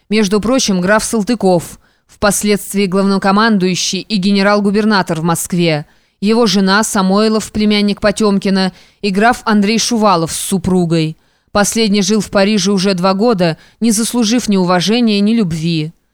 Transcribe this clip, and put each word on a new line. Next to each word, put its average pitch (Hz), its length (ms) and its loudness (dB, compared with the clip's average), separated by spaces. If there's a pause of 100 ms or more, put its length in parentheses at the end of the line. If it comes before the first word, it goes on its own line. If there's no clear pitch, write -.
(100)
между 208 320 0
прочим, 214 400 0
граф 214 220 0
Салтыков, 196 760 -2 (260)
впоследствии 202 800 -2
главнокомандующий 196 1160 0
и 214 160 -6
генерал-губернатор 202 1040 0
в 160 40 -6
Москве, 165 600 -2 (340)
его 226 260 2
жена, 196 360 2
Самойлов, 214 720 0
племянник 208 480 0
Потемкина, 196 720 0 (300)
и 208 80 -2
граф 220 340 2
Андрей 208 340 2
Шувалов 196 540 0
с - 40 -8
супругой. 170 800 -2 (360)
Последний 208 480 0
жил 202 200 0
в - 100 -6
Париже 202 420 0
уже 196 220 0
два 185 180 0
года, 190 460 0 (220)
не 233 100 2
заслужив 226 580 -2
ни 202 80 2
уважения, 196 640 0
ни 214 140 2
любви. 165 580 -2 (220)